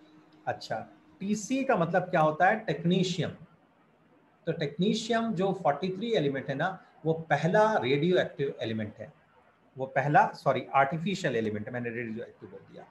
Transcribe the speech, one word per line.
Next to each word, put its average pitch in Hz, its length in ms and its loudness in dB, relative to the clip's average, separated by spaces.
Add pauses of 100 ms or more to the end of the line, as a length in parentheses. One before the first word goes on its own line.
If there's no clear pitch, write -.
(480)
अच्छा, 113 420 -8 (300)
टीसी 214 440 -2
का 262 120 2
मतलब 175 280 2
क्या 175 180 2
होता 156 260 4
है? 220 120 4
टेक्नीशियम। 170 680 0 (1160)
तो 165 60 0
टेक्नीशियम 226 840 0
जो 190 200 0
फ़ोर्टी 185 440 -2
थ्री 233 140 -6
एलिमेंट 139 380 0
है 135 60 -4
ना, 165 300 -4 (200)
वो 160 80 2
पहला 165 600 2
रेडियोएक्टिव 147 880 0
एलिमेंट 110 360 -4
है, 107 160 -16 (640)
वो 131 80 -4
पहला, 147 420 4
सॉरी, 127 480 -2
आर्टिफिशियल 160 600 0
एलिमेंट 107 320 -2
है, 123 60 -10
मैंने 120 160 -6
रेडियोएक्टिव 113 600 -10
बोल 98 240 -20
दिया। - 180 -18